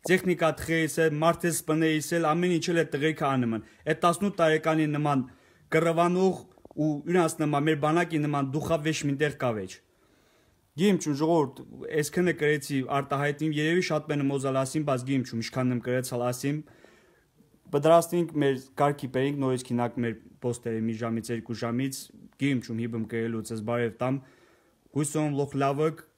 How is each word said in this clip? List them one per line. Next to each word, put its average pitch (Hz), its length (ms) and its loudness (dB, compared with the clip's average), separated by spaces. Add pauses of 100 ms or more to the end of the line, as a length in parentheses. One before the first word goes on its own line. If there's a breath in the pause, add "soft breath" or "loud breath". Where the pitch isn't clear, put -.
Տեխնիկա 170 560 2
թխեիս 160 400 -2
է, 160 80 4 (160)
մարդես 165 360 2
սպնեիս 156 580 0
էլ, 165 100 0
ամեն 175 300 2
ինչ 156 160 -2
էլ 170 60 2
է 160 140 2
տղերքը 151 360 0
անում 123 280 0
են։ 107 80 -6 (280 loud breath)
Էդ 156 100 0
տասնութ 180 360 2
տարեկանի 160 540 4
նման 147 280 2 (520 loud breath)
կռվանող 170 680 2 (420)
ու 156 80 2 (220)
իրանց 165 300 4
նման, 147 260 2
մեր 156 140 2
բանակի 160 400 2
նման 143 320 -2
դուխավ 156 320 0
վեշ 156 200 -2
մինտեղ 139 360 0
կավեջ։ 107 340 -4 (1040 soft breath)
Գիմ 196 160 6
չու, 151 240 -2
ժողովուրդ, 160 400 2 (400)
այսքանը 180 400 0
կրեցի 147 360 0 (200)
արտահայտիմ, 143 600 -2
երևի 170 280 2
շատ 151 240 -2
մենը 143 160 0
մոզալ 135 360 0
ասիմ, 147 280 -2
բաց 127 160 0
գիմ 135 200 0
չու, 117 120 -6
միշքան 127 340 -2
եմ 120 140 -2
կրեցալ 123 400 -2
ասիմ, 139 320 -2 (1120 soft breath)
բդրաստինք 165 600 4 (100)
մեր 139 140 2 (200)
գարքի 147 360 0
պերինք, 139 300 0
նորից 127 260 0
քինակ 120 340 -2
մեր 113 120 -2 (280)
պոստերը 117 400 -4
մի 113 160 -2
ժամից, 113 340 -4
երկու 113 300 -6
ժամից, 127 380 -2 (420)
գիմ 139 180 0
չու, 113 220 -8
հիբմ 113 300 -4
կրելուց 113 400 -4
ես 110 160 -6
բարև 117 340 -2
տամ, 131 160 0 (760 soft breath)
հույսում 147 460 -2
լոխ 139 240 -4
լավըք 143 400 0 (160)